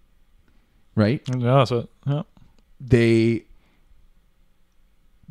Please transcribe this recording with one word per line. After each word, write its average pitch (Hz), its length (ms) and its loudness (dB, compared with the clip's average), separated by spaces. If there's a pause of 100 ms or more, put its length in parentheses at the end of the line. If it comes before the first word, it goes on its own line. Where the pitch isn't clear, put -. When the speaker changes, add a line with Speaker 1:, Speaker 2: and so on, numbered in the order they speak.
(960)
Speaker 1:
right? 110 260 0 (160)
Speaker 2:
Yeah, 127 280 2
so, 117 240 -4 (180)
yeah. 143 160 -4 (580)
Speaker 1:
They 117 640 2 (1800)